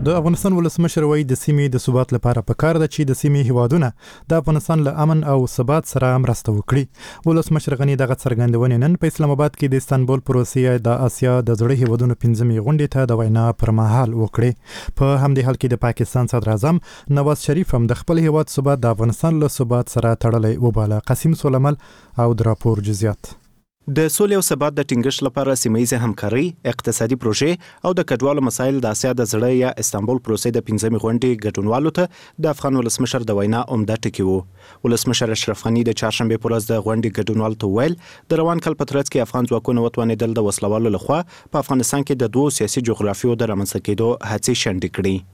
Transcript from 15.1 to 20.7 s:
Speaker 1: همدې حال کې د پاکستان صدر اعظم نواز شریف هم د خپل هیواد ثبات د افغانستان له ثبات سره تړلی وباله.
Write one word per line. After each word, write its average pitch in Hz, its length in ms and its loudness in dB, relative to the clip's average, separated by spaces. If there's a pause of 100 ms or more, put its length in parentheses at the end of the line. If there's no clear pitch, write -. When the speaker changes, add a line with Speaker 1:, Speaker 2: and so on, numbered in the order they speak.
Speaker 1:
همدې 135 300 2
حال 127 100 -2
کې 131 140 0
د - 100 -4
پاکستان 123 480 0
صدر 107 220 0
اعظم 147 260 2 (380)
نواز 143 320 0
شریف 156 260 0
هم 117 160 2
د - 80 -4
خپل 165 240 0
هیواد 156 320 2
ثبات 139 260 0
د 117 140 2
افغانستان 117 480 0
له 143 140 0
ثبات 123 360 -2
سره 117 180 2 (140)
تړلی 113 400 2
وباله. 107 340 0 (120)